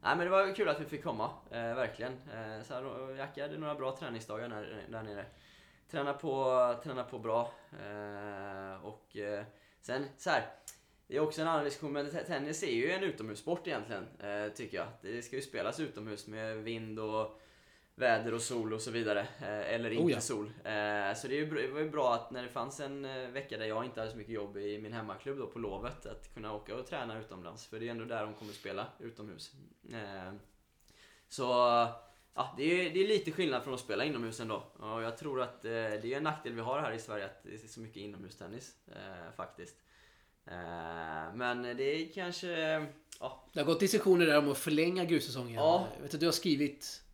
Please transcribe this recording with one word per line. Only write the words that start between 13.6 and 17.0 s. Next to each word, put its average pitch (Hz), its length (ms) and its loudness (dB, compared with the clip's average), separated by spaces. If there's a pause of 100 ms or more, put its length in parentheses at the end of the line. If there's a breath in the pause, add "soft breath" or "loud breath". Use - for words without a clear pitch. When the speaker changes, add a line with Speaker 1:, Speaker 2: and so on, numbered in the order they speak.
Speaker 1:
egentligen, 110 400 -4 (140)
eh, 104 320 -2
tycker 107 240 -8
jag. 90 100 -2 (160)
Det 113 200 -6
ska 127 140 -8
ju 131 60 -2
spelas 113 380 -2
utomhus 107 460 -6
med 110 300 -6
vind 110 420 -6
och 110 420 -2 (580 soft breath)